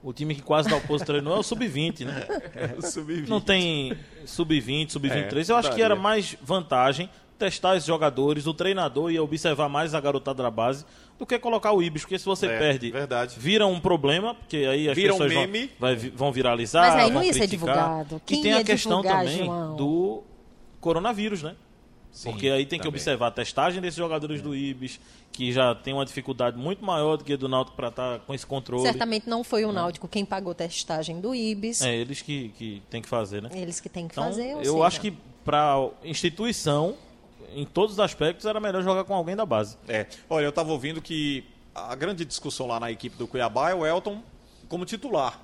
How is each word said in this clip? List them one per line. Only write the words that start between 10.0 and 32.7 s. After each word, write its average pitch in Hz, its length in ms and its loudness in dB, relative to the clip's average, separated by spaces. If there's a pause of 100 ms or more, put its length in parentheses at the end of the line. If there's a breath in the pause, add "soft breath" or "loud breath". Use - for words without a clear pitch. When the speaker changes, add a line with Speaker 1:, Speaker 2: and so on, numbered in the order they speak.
Speaker 1:
garotada 139 400 0
da 123 80 2
base 120 340 0 (360 loud breath)
do 240 60 -8
que 240 120 0
colocar 226 340 2
o 190 120 6
Ibis, 160 180 -2
porque 190 160 -6
se - 80 -8
você 196 220 0
Speaker 2:
É, 113 100 0
Speaker 1:
perde, 135 340 2
Speaker 2:
verdade. 123 460 -2
Speaker 1:
vira 190 300 4
um 180 120 2
problema, 175 540 2
porque - 240 -8
aí 143 320 2
as 135 60 2
Speaker 2:
Vira 196 180 6
um 190 40 4
Speaker 1:
pessoas 143 160 4
vão, - 100 4
Speaker 2:
meme. 214 360 -2
Speaker 1:
vai 127 160 2
vi-, 117 140 -6
vão 135 220 0
viralizar, 120 500 4
Speaker 3:
Mas 175 140 10
aí - 100 6
Speaker 1:
vão 233 80 4
Speaker 3:
não 285 100 4
ia 359 100 4
ser - 140 2
Speaker 1:
criticar. 165 280 0
Speaker 3:
divulgado. 160 400 0
Speaker 1:
E 160 100 -8
Speaker 3:
Quem 294 160 0
Speaker 1:
tem 214 120 4
a 220 40 6
Speaker 3:
ia 226 60 4
Speaker 1:
questão 214 380 2
Speaker 3:
divulgar, 190 220 4
Speaker 1:
também 180 220 0
Speaker 3:
João? 170 300 -4
Speaker 1:
do 165 480 0 (560)
coronavírus, 196 640 0
né? 165 120 -12 (560)
Speaker 2:
Sim, - 200 -10
Speaker 1:
Porque 110 180 0
aí 135 160 2
tem 160 140 -4
que - 60 -6
Speaker 2:
também. 160 120 0
Speaker 1:
observar 123 300 0
a 113 40 0
testagem 156 500 0
desses 175 160 -6
jogadores 156 440 -4
do 147 140 -6
Ibis, 131 440 -6 (320 loud breath)
que 123 200 -2
já 123 240 4
tem 135 180 -8
uma 139 120 -2
dificuldade 123 520 -2
muito 170 260 -6
maior 156 340 2
do 143 60 -8
que 139 100 -2
a 143 40 -2
do 131 100 -4
Náutico 131 280 0
pra 123 160 -4
tá 123 340 -4
com 139 80 -8
esse 135 140 -8
controle. 123 340 -4
Speaker 3:
Certamente 220 480 0
não 233 140 -2
foi 214 200 0
o 220 40 0
Speaker 1:
Não. 208 160 -2
Speaker 3:
Náutico 175 240 -6
quem 202 180 -2
pagou 196 260 -6
a 170 40 -6
testagem 165 680 -4
do 247 140 -2
Ibis. 220 480 -2
Speaker 1:
É, 120 120 2
eles 123 260 -4
que, 139 360 -6
que 107 320 -10